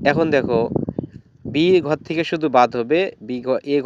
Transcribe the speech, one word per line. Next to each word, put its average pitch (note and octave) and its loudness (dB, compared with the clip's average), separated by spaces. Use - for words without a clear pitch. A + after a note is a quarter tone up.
এখন D#3+ 2
দেখো A#2+ 0
বি D3+ 2
ঘর D3+ -2
থেকে E3 -2
শুধু D#3+ -2
বাদ B2 6
হবে, B2+ 0
বি B2+ -4
ঘ-, B2+ -2
এ - 4